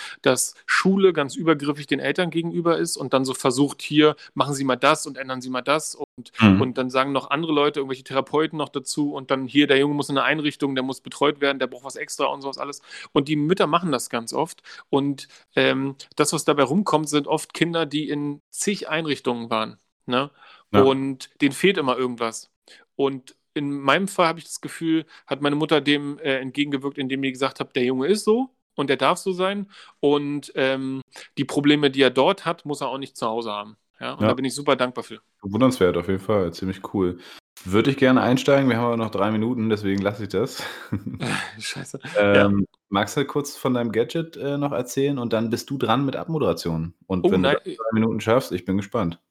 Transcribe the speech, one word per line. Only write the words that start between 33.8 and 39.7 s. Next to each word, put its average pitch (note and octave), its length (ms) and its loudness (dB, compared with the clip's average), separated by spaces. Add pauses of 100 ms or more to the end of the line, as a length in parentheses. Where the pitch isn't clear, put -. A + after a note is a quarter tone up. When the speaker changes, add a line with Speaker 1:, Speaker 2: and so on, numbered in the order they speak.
Speaker 1:
Ja, B2 140 -8
und G#2+ 100 -4
Speaker 2:
Ja. G#2+ 40 6
Speaker 1:
da A#2 60 4
bin C3 100 -4
ich B2+ 100 -2
super C#3+ 220 2
dankbar B2 300 -2
für. A2 160 -16 (200)
Speaker 2:
Bewundernswert, G2+ 540 2
auf F2 120 -2
jeden F#2+ 120 0
Fall. G2 340 0
Ziemlich F#2+ 280 -6 (120)
cool. F2+ 260 0 (440)
Würde G#2 280 2
ich C3 60 -2
gerne B2+ 240 4
einsteigen. C3 480 4
Wir A2+ 80 2
haben A#2+ 80 0
aber A#2 120 0
noch A2 140 -2
drei G2+ 200 0
Minuten, A2 380 0
deswegen G2+ 320 0